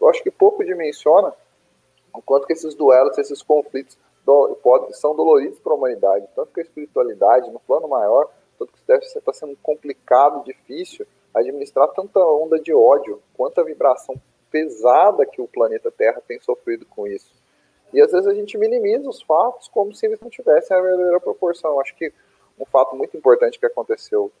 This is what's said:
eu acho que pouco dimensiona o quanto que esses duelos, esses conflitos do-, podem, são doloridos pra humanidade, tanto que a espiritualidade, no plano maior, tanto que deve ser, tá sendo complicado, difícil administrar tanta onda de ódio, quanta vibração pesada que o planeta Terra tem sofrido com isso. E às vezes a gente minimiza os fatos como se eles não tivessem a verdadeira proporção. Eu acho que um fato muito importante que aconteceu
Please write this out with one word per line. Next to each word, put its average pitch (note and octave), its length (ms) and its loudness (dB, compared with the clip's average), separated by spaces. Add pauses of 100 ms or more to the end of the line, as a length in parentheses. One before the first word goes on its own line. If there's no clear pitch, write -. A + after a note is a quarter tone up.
eu - 80 6
acho E3+ 120 0
que - 80 -4
pouco G#3 320 2
dimensiona E3+ 720 0 (800)
o A#2+ 80 -18
quanto C#3 240 0
que - 60 -4
esses D#3 240 -8
duelos, C#3 420 4
esses C#3+ 240 -6
conflitos C#3 560 -4 (280)
do-, C#3 360 2
podem, B2+ 320 2
são D3+ 220 -4
doloridos D#3 440 2
pra D#3+ 140 -4
humanidade, G#2 640 -2
tanto C#3+ 180 -10
que - 60 -10
a E3 40 -8
espiritualidade, B2 880 -2
no A#2 100 -16
plano D#3 260 -4
maior, B2 420 0 (300)
tanto - 140 -12
que - 120 -20
deve C3+ 200 2
ser, - 160 -12
tá C3+ 100 -6
sendo C#3+ 320 -14
complicado, C#3+ 800 0
difícil - 640 -16 (280)
administrar C#3 560 -2
tanta G3 300 -4
onda D#3+ 400 0
de D#3+ 140 -6
ódio, A#2 480 4 (160)
quanta C3+ 260 -2
vibração C#3 520 -2 (360)
pesada D3+ 760 2
que - 160 -14
o A#2 60 -10
planeta A2+ 420 -4
Terra A#2 380 -2
tem - 140 -14
sofrido A#2 440 -8
com G#2 220 -12
isso. G2 260 -14 (600)
E C#3 80 4
às D#3+ 100 4
vezes F#3 160 0
a G3+ 60 0
gente G#3 240 -8
minimiza A3+ 520 -2
os - 120 -16
fatos G#3+ 480 -2
como G#3 240 -4
se - 120 -10
eles G#3+ 140 -4
não A#3 100 -18
tivessem D#3+ 460 0
a F#3 60 2
verdadeira F3+ 400 0
proporção. E3+ 500 -6
Eu C#3+ 80 -2
acho - 160 -8
que D#3 160 -10 (480)
um - 60 -12
fato - 280 0
muito C3+ 220 -8
importante B2 420 2
que - 80 -6
aconteceu G#2+ 640 -4 (100)